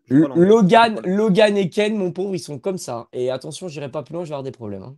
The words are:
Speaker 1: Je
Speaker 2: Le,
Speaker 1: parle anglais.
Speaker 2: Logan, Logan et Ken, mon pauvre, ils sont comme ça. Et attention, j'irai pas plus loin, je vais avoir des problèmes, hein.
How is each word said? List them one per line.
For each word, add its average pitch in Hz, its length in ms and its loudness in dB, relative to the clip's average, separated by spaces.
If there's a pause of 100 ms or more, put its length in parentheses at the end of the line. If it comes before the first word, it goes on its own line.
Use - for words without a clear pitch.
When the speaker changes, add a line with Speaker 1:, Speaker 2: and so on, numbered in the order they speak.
Speaker 1:
Je 123 100 0
Speaker 2:
Le, 151 60 6
Speaker 1:
parle 147 100 2
anglais. 170 160 4
Speaker 2:
Logan, 220 560 6
Logan 208 540 2
et 190 120 0
Ken, 214 280 -2
mon 180 160 -4
pauvre, 190 220 -6
ils 170 40 -6
sont 147 180 -12
comme 185 200 -6
ça. 117 340 -10
Et 123 180 -4
attention, 147 380 -10
j'irai 143 240 -12
pas 151 100 -8
plus 135 120 -16
loin, 175 100 -8
je 156 60 -12
vais 151 60 -10
avoir 135 80 -10
des 135 80 -10
problèmes, 104 320 -12
hein. 131 140 -18